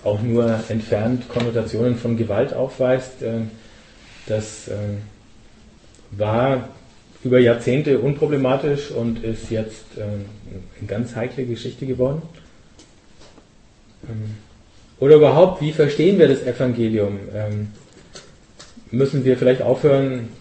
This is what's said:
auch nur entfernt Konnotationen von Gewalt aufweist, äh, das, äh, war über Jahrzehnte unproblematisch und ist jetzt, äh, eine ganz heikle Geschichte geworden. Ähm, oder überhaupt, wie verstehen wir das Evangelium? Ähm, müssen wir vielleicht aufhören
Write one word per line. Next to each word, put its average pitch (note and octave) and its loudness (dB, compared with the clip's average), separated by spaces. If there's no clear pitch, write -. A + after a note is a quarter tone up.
auch G#2 -2
nur A#2 0
entfernt A2+ -2
Konnotationen A#2 -2
von A#2 -2
Gewalt A2+ -2
aufweist, C3 -2
äh, A2+ -4
das, - -6
äh, G#2 -8
war A2+ -2
über B2+ 4
Jahrzehnte B2 2
unproblematisch C#3+ -2
und A#2 -4
ist A2 -8
jetzt, - -8
äh, G#2+ -10
eine G2+ -12
ganz A2+ -6
heikle A#2+ -6
Geschichte A#2+ -8
geworden. C3 -2
Ähm, A2 -10
oder D3 10
überhaupt, D3+ 6
wie D3+ -2
verstehen E3+ 4
wir D3+ 8
das C3 2
Evangelium? A2+ -2
Ähm, G#2 -6
müssen C3 0
wir B2+ 4
vielleicht B2+ 4
aufhören C3 2